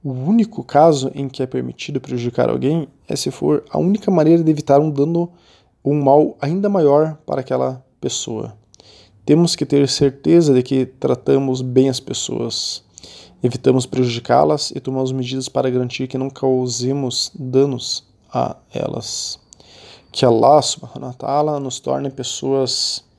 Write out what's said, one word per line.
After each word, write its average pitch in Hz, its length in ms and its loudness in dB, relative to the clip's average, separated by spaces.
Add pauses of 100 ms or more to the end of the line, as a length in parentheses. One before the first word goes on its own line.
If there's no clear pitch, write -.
O 139 80 -6
único 151 500 0
caso 143 520 4
em 139 140 -6
que 127 140 -8
é 131 40 -2
permitido 127 540 -6
prejudicar 120 480 -2
alguém 131 380 0 (220)
é - 80 -4
se 139 160 -6
for 147 380 0
a - 80 -4
única 190 300 0
maneira 165 360 4
de 156 60 2
evitar 147 300 4
um 156 100 0
dano 170 420 -2 (500)
ou 143 100 0
um 147 120 0
mal 143 360 4
ainda 185 280 -2
maior 156 480 4 (100)
para 143 140 -2
aquela 131 440 -4 (160)
pessoa. 113 540 -8 (720)
Temos 165 300 4
que 143 100 -2
ter 143 220 2
certeza 147 680 4
de 127 80 4
que 131 240 0
tratamos 131 760 -2
bem 131 260 2
as 127 100 -2
pessoas, - 880 -8 (580)
evitamos 127 420 2
prejudicá-las 127 840 0
e - 100 -10
tomamos 131 300 -4
medidas 131 380 -6
para 131 220 -2
garantir 123 360 -4
que 131 120 -8
não 135 120 -6
causemos 127 1040 -4
danos 131 720 -2 (280)
a - 240 -4 (160)
elas. - 680 -8 (680)
Que - 120 0
Allah, 123 380 6
subhanahu - 460 -8
wa 127 40 -14
ta'ala, 147 460 -2
nos 135 220 -10
torne 135 280 -4
pessoas 135 960 -4 (140)